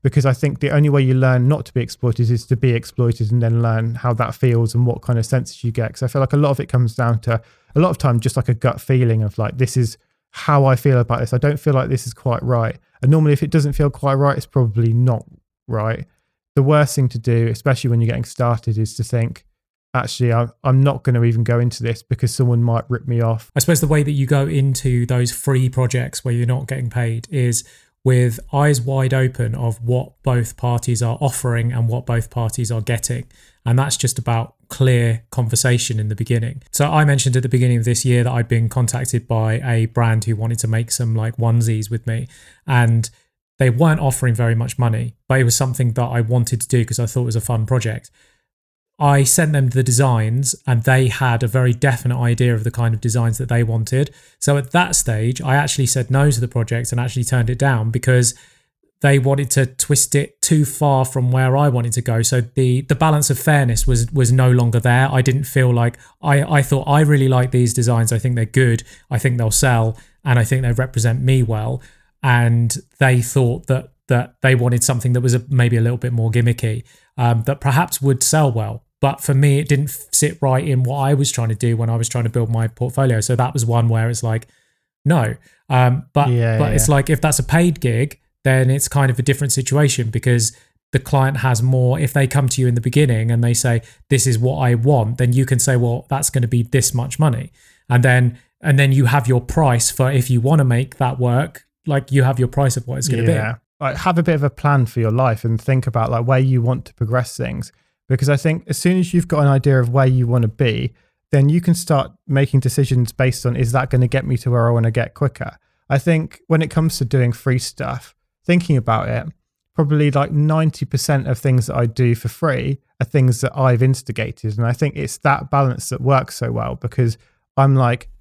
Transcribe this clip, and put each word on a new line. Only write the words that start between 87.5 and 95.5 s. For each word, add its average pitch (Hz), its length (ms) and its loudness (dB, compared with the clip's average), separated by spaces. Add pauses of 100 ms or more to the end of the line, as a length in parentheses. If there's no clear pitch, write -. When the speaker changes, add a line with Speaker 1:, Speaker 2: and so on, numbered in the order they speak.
Speaker 2:
gig, 123 380 -2 (260)
then 131 260 4
it's 139 180 0
kind 135 220 2
of 117 80 0
a 123 40 -2
different 135 300 0
situation 131 560 0
because 117 440 0 (400)
the 131 60 0
client 135 400 0
has 120 240 0
more, 127 380 2
if 143 140 -2
they 139 120 2
come 135 240 0
to 131 120 -2
you 127 60 2
in 120 60 2
the 120 60 0
beginning 117 500 2
and 117 140 2
they 117 100 2
say, 117 260 0 (300)
"This 135 160 2
is 117 120 0
what 127 200 0
I 123 160 2
want," 120 440 0
then 123 140 2
you 131 140 2
can 123 120 0